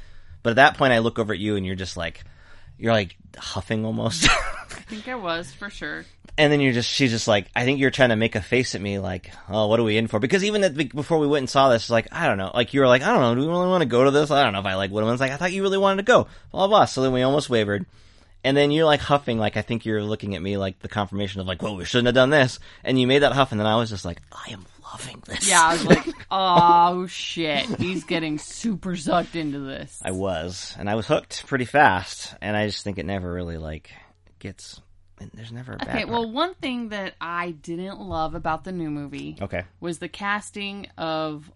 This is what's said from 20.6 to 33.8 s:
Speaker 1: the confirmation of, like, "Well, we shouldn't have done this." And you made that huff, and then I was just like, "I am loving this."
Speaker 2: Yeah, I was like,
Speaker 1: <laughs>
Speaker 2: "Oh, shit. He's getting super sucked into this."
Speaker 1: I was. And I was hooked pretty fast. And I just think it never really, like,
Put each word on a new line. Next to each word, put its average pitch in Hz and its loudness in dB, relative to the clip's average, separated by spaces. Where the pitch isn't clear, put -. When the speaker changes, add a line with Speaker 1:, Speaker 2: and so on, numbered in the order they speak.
Speaker 1:
the 98 -14
confirmation 98 -4
of, 92 -6
like, 92 -6
"Well, 107 -4
we 87 -10
shouldn't 120 0
have 123 4
done 131 6
this." 139 4
And 131 2
you 123 4
made 143 6
that 131 4
huff, 135 2
and 110 -2
then 107 0
I 110 2
was 113 0
just 101 -8
like, 85 -10
"I - -16
am 98 -16
loving - -14
this." - -4
Speaker 2:
Yeah, 175 8
I 165 6
was 170 0
like, - 4
Speaker 1:
<laughs> - -20
Speaker 2:
"Oh, 175 6
shit. 156 -4
He's - -4
getting 160 -4
super 185 -6
sucked 175 -2
into 147 -6
this." 139 -12
Speaker 1:
I 98 -6
was. 92 -6
And 101 -6
I 104 -2
was 110 -4
hooked - -4
pretty 127 -2
fast. 117 2
And 104 -4
I 107 0
just - -8
think 98 -6
it 78 -6
never 90 -6
really, 87 -8
like, 78 -12